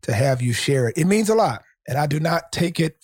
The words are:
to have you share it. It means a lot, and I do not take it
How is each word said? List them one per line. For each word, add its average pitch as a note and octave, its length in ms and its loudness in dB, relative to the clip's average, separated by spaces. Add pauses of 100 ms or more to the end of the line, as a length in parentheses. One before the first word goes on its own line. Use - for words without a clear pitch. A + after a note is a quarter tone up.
to B2 120 -2
have B2+ 260 2
you B2 140 -2
share C3 340 0
it. A2+ 80 -4
It E3 100 0
means G#3 220 2
a A3 60 2
lot, F3 280 0 (240)
and C3 120 -4
I D3+ 80 0
do D3+ 120 -2
not E3 340 -2
take E3+ 280 -2
it D#3+ 240 -2